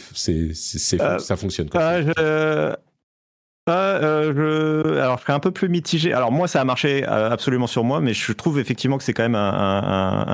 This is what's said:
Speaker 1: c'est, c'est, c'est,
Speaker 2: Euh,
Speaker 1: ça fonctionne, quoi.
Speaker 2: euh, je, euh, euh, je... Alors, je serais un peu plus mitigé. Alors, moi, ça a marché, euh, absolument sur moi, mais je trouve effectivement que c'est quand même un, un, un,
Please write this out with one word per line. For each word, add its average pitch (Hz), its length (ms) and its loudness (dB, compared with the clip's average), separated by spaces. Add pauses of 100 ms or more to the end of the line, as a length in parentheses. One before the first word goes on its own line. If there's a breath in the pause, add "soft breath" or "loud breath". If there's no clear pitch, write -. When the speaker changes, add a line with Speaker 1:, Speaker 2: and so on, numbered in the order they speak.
(140)
Speaker 1:
c'est, 80 400 -2
c'est, - 240 -8
c'est, - 220 0
Speaker 2:
Euh, 156 180 0
Speaker 1:
ça - 180 -4
fonctionne, - 320 -4
quoi. 175 120 0
Speaker 2:
euh, 165 260 2
je, 160 60 2 (100)
euh, 156 520 0 (920)
euh, 156 1160 2
je... 156 140 0
Alors, 127 200 0
je - 40 -18
serais - 100 0
un 143 80 0
peu 185 100 0
plus 185 180 0
mitigé. 170 440 0
Alors, 120 200 2
moi, 170 160 2
ça 165 120 2
a 131 40 2
marché, 135 440 0
euh, 107 220 2
absolument 123 360 0
sur 117 180 0
moi, 135 160 2
mais 131 120 2
je - 200 -2
trouve 143 260 -2
effectivement 135 400 0
que 131 60 -10
c'est 127 100 0
quand - 80 0
même 117 120 2
un, 104 180 2
un, 98 300 0
un, 95 520 0